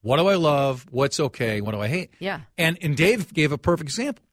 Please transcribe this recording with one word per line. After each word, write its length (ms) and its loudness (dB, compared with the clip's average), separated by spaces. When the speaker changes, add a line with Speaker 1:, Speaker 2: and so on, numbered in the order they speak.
Speaker 1:
"What 180 0
do 100 4
I 80 4
love? 560 2
What's 260 0
okay? 420 -2
What 120 -6
do 80 -4
I 80 -2
hate?" 220 -4
Speaker 2:
Yeah. 220 -6
Speaker 1:
And, 240 0
and 160 -2
Dave 380 2
gave 160 2
a 80 -4
perfect 320 0
example. 320 -6